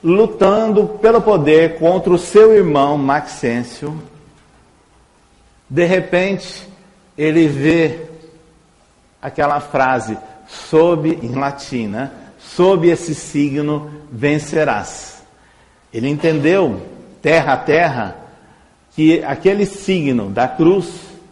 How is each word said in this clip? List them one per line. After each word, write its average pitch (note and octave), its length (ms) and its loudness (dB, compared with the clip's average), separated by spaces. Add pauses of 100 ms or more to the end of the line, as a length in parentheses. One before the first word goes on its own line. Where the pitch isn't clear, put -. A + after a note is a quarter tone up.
lutando G#3 960 2
pelo A3+ 220 4
poder D#3+ 560 4
contra F3 340 0
o F3+ 60 4
seu A3 380 6
irmão D3 420 2
Maxêncio, C#3 1040 -4 (1700)
de D#3+ 160 0
repente F#3 800 -2 (480)
ele D#3 320 2
vê D3+ 520 0 (1200)
aquela D3 380 -2
frase, B2+ 580 -2 (300)
sob, D#3+ 760 0
em A#2 140 -8
latim, C3+ 520 -6
né? A#2 220 -8 (300)
"Sob F3+ 500 2
esse E3 240 -2
signo D3 760 -4 (200)
vencerás." C#3+ 1080 -4 (720)
Ele A#2+ 160 -4
entendeu, D#3 720 0 (400)
terra D3 320 2
a B2 40 -2
terra, C#3+ 580 -2 (800)
que D#3+ 280 2
aquele G3 440 -2
signo C#3 640 -4
da A#2 160 -2
cruz E3+ 420 2 (420)